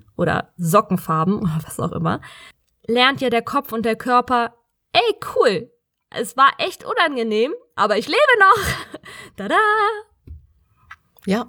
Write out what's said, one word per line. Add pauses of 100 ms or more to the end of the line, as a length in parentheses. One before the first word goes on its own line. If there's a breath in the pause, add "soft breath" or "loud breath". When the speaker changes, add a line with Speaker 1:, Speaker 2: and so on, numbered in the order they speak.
(160)
Speaker 1:
oder
Sockenfarben
oder
was
auch
immer, (680 loud breath)
lernt
ja
der
Kopf
und
der
Körper, (400)
"Ey, (180)
cool, (400)
es
war
echt
unangenehm, (200)
aber
ich
lebe (200)
noch."
<laughs>
Tada! (1700)
Speaker 2:
Ja,